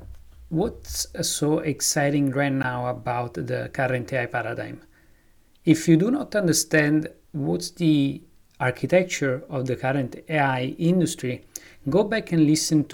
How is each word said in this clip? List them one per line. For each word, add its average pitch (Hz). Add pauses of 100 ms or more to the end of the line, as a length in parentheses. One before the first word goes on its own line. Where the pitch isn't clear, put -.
(500)
what's, -
uh, 175
so 151
exciting 143
right 139 (140)
now 123
about 120
the 120
current 127
A 127
I 120
paradigm? 117 (880)
If 160
you 165
do 196
not 269
understand 156 (240)
what's 165
the 147 (380)
architecture 135 (120)
of 135
the 123
current 131 (160)
A 156
I 135 (180)
industry, 165 (540)
go 185
back 208
and 160
listen 151